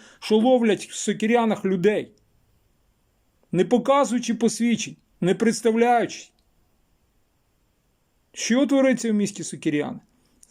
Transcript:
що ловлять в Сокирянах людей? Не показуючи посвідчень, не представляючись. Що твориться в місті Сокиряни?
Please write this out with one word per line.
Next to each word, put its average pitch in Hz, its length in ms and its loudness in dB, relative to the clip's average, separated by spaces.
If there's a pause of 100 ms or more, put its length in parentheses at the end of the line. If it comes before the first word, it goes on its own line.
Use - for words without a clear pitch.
(200)
що - 160 0
ловлять 226 520 2
в - 80 -20
Сокирянах 220 680 0
людей? 190 460 0 (1400)
Не 180 140 2
показуючи 240 680 0
посвідчень, 226 640 -2 (260)
не 180 140 2
представляючись. 226 960 0 (2000)
Що 254 320 0
твориться 262 460 0
в 214 40 0
місті 202 280 -4
Сокиряни? 147 560 -4 (520)